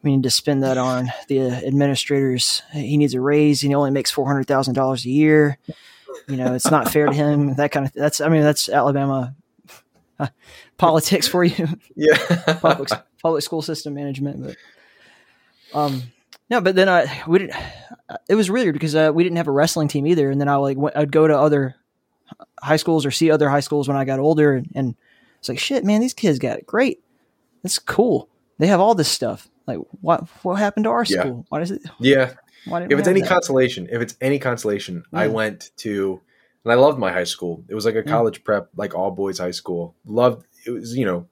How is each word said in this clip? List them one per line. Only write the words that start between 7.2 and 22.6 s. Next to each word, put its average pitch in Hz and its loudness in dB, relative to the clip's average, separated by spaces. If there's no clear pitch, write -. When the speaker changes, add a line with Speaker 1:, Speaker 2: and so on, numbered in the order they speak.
Speaker 1:
<laughs> - -6
That 147 0
kind 139 -2
of, 135 -6
that's, 147 -2
I 147 0
mean, 160 6
that's 147 2
Alabama, 135 0
uh, 143 -6
politics 165 2
for 180 0
you. 175 0
<laughs> - -20
Speaker 2:
Yeah. 151 4
Speaker 1:
Public, 139 0
public 165 0
school 160 -6
system 147 -8
management. 139 -8
But, - -12
um, 139 -2
no, 240 2
but 190 2
then 185 6
I, 170 2
we 165 4
didn't, 190 -8
it 185 4
was 208 2
weird 208 0
because, 147 -4
uh, 156 4
we 170 2
didn't 180 0
have 170 -2
a 143 -2
wrestling 151 0
team 143 -2
either. 156 2
And 139 -2
then 143 0
I, 143 2
like, 139 0
went, 143 -2
I'd 147 -2
go 156 4
to 156 4
other 143 2